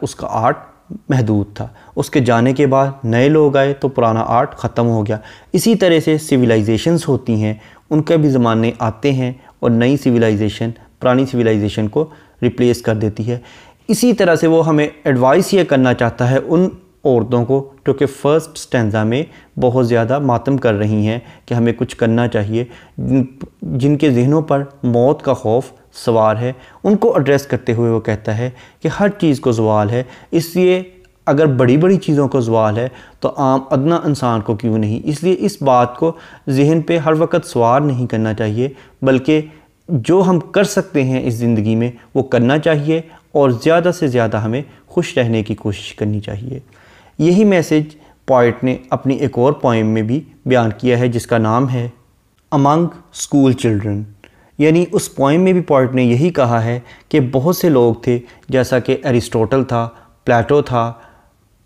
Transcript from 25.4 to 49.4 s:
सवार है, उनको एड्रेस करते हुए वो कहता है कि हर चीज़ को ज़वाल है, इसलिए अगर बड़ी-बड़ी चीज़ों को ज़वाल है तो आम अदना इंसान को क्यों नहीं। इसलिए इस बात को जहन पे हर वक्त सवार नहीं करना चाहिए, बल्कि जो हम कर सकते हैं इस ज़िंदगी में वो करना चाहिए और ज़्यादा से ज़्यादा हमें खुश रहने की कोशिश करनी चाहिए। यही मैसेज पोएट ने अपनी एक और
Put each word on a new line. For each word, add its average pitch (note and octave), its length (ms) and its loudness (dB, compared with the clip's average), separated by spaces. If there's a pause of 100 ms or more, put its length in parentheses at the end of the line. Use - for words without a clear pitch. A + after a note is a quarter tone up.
सवार A2 440 0
है, B2 200 -6 (280)
उनको G3+ 340 2
एड्रेस C#3 280 0
करते - 260 -4
हुए A#2 180 0
वो A2+ 100 0
कहता A2 320 -4
है B2 220 -6 (280)
कि D#3+ 60 -4
हर G3+ 200 -2
चीज़ D#3+ 320 0
को B2+ 120 0
ज़वाल G#2+ 360 2
है, A#2+ 180 -2 (260)
इसलिए F3+ 720 -2 (240)
अगर D#3 200 4
बड़ी-बड़ी C#3 500 4
चीज़ों C#3+ 320 0
को C3+ 120 0
ज़वाल A2+ 380 0
है B2+ 120 -4 (320)
तो C3+ 60 -2
आम C3+ 440 0
अदना D#3 340 0
इंसान B2 340 -2
को G#2 160 -4
क्यों A2 220 -2
नहीं। G#2+ 240 -2
इसलिए D3+ 300 -2
इस G3 300 -4
बात B2+ 360 0
को E3 180 -2 (320)
जहन D3 340 2
पे E3 160 -2
हर D#3+ 160 0
वक्त D#3+ 300 0
सवार A#2+ 380 2
नहीं B2+ 240 -2
करना A2 280 -2
चाहिए, A#2 400 -4 (300)
बल्कि D3+ 480 0 (380)
जो E3+ 300 2
हम F3+ 200 2
कर - 240 -2
सकते F3+ 380 -2
हैं C3 200 -2
इस B2 120 -4
ज़िंदगी A2+ 400 0
में A#2+ 180 -2 (240)
वो C3 60 2
करना B2+ 360 0
चाहिए D#3+ 520 -2 (240)
और C#3 180 4
ज़्यादा E3 380 0
से E3 180 -2
ज़्यादा A2+ 300 0
हमें A2+ 260 -4 (260)
खुश - 280 -4
रहने A2+ 240 0
की A2 120 -6
कोशिश - 380 -8
करनी G#2 280 -4
चाहिए। A#2 420 -10 (580)
यही F3 240 4
मैसेज D#3 520 0 (320)
पोएट B2 360 2
ने B2+ 140 -2 (140)
अपनी C3 220 -2
एक B2+ 240 -2
और B2+ 140 2 (100)